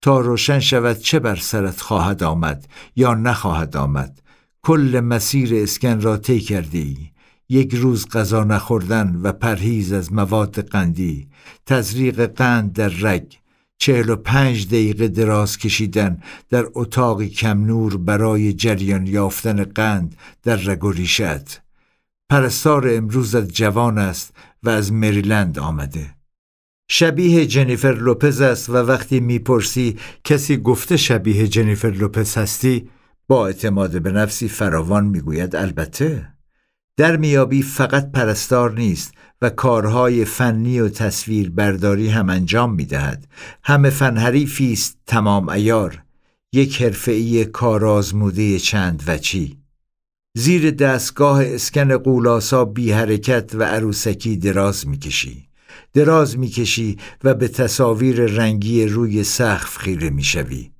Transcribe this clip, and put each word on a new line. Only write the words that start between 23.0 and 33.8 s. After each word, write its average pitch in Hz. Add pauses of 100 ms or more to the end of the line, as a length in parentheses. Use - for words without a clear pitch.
جوان 110
است 95 (300)
و 117
از 107
مریلند 104
آمده. 73 (720)
شبیه 165
جنیفر 131
لوپز 123
است 123
و -
وقتی 120
می‌پرسی 120 (280)
کسی 143
گفته 117
شبیه 110
جنیفر 107
لوپز 101
هستی، 120 (400)
با 120
اعتماد 95